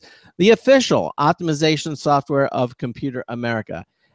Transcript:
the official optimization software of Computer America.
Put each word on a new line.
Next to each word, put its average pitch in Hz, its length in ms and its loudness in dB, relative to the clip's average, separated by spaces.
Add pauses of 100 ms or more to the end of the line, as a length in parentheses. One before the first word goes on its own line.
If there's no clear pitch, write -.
(380)
the 196 140 6
official 220 680 2
optimization 156 760 0
software 143 560 0
of 123 240 -4
Computer 123 500 -8
America. 117 560 -6 (320)